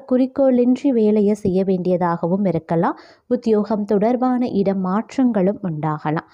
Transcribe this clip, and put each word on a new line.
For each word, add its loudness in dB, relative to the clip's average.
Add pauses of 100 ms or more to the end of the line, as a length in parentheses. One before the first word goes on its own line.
(120)
குறிக்கோளின்றி 2
வேலையை 2
செய்ய 0
வேண்டியதாகவும் 0
இருக்கலாம். -2 (280)
உத்தியோகம் 0
தொடர்பான 0
இடமாற்றங்களும் 0
உண்டாகலாம். -4